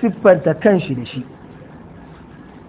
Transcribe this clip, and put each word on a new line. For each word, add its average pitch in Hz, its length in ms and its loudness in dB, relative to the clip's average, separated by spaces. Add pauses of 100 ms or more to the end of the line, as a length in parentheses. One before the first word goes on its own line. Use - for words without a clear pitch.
siffanta 180 520 2
kanshi 175 420 0
da 123 100 -8
shi. 127 200 -12 (1400)